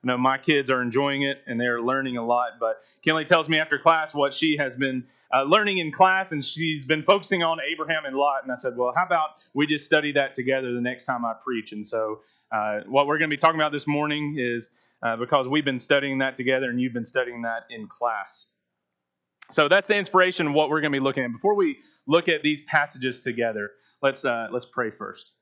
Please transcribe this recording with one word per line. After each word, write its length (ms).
I 40
know 100
my 220
kids 320
are 100
enjoying 440
it 220
and 140
they're 220
learning 340
a 80
lot, 340
but 220
Kinley 240
tells 240
me 80
after 200
class 360
what 180
she 240
has 180
been, 300
uh, 120
learning 340
in 160
class, 400
and 100
she's 440
been 160
focusing 400
on 160
Abraham 360
and 100
Lot. 280
And 60
I 40
said, 240
"Well, 180
how 80
about 320
we 140
just 180
study 280
that 220
together 380
the 80
next 240
time 220
I 80
preach?" 380
And 140
so, 360
uh, 360
what 200
we're 120
gonna 100
be 80
talking 240
about 120
this 140
morning 520
is, 320
uh, 140
because 300
we've 200
been 120
studying 380
that 180
together 360
and 100
you've 140
been 100
studying 380
that 260
in 180
class. 600
So 180
that's 180
the 100
inspiration 500
of 80
what 160
we're 100
gonna 120
be 80
looking 220
at. 80
Before 240
we 260
look 200
at 160
these 200
passages 580
together, 520
let's, 240
uh, 260
let's 140
pray 260
first. 520